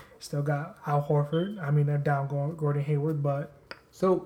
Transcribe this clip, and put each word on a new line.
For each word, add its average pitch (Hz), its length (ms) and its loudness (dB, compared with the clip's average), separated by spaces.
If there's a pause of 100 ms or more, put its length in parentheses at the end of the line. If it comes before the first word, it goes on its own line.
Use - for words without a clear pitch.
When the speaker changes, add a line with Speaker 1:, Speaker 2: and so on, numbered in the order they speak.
(180)
Speaker 1:
still 143 240 -4
got 147 340 -4 (100)
Al 147 160 2
Horford. 160 580 0
I 143 100 -4
mean, 147 160 4
they're 147 120 0
down 143 300 0
Gor-, 143 240 -2
Gordon 147 300 -2
Hayward, 147 400 0
but 143 300 -2 (380)
Speaker 2:
So 185 360 2